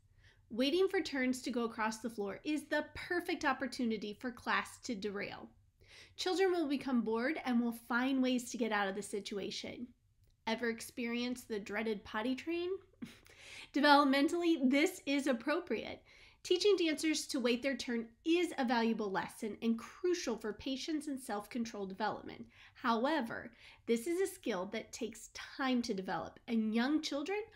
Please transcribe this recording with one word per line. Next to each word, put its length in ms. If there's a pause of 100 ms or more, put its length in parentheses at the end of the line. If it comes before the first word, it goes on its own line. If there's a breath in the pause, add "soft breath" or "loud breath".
(500 soft breath)
Waiting 400
for 100
turns 400
to 100
go 140
across 360
the 100
floor 340
is 200
the 200 (100)
perfect 520
opportunity 760
for 100
class 520
to 120
derail. 540 (680 loud breath)
Children 340
will 160
become 320
bored 460
and 160
will 160 (100)
find 340
ways 280
to 80
get 140
out 160
of 60
the 60
situation. 840 (640)
Ever 200
experienced 800
the 100
dreaded 460
potty 320
train? 340 (320)
<laughs> 720
Developmentally, 840 (120)
this 340
is 220
appropriate. 760 (400 loud breath)
Teaching 320
dancers 500
to 140
wait 240
their 120
turn 300 (180)
is 320
a 80
valuable 460
lesson 500
and 160
crucial 600
for 160
patience 560
and 120
self-control 680
development. 600 (280 loud breath)
However, 760 (360 loud breath)
this 200
is 140
a 120
skill 340
that 260
takes 420
time 480
to 100
develop, 540
and 260
young 300
children 380 (160 loud breath)